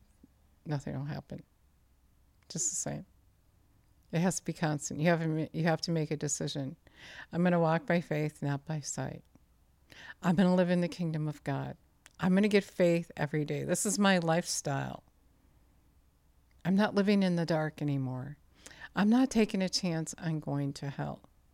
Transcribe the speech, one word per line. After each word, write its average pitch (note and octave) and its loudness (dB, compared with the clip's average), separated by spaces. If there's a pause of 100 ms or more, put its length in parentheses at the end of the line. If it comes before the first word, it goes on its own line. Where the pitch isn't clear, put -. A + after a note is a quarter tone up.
(640)
nothing C#3 -4
will C3+ -6
happen. - -10 (1040)
Just - -6
the - -6
same. D3+ -6 (1040)
It E3 0
has F3 0
to - -14
be E3 -4
constant. D3+ -4
You D#3+ 4
have E3 4
to E3 -2
ma-, D#3 0
you D#3+ -2
have D#3+ 2
to - -4
make D#3 0
a D3+ -2
decision. D3 -4 (560)
"I'm E3+ 0
gonna F3+ 4
walk E3 2
by F3 2
faith, D3+ -4
not C#3+ -2
by D#3 -6
sight. - -8 (1000)
I'm F3 2
gonna F3+ 6
live F3+ 4
in F3 4
the F3 0
kingdom D#3+ -4
of - -8
God. C3+ -6 (440)
I'm F#3 4
gonna G3 6
get G3 4
faith E3+ 2
every D3 0
day. C#3+ -4
This D3+ 0
is G3 0
my G3 6
lifestyle." D#3 -2 (1600)
I'm F3+ 2
not G3+ 2
living G3+ 4
in F3+ 2
the E3+ 2
dark D#3 -2
anymore. C3+ -4 (580)
I'm G#3 2
not B3+ 4
taking G#3+ 2
a F#3 0
chance D#3+ -4
on D#3+ -4
going C#3+ -4
to C#3 -8
hell. C#3+ -8 (320)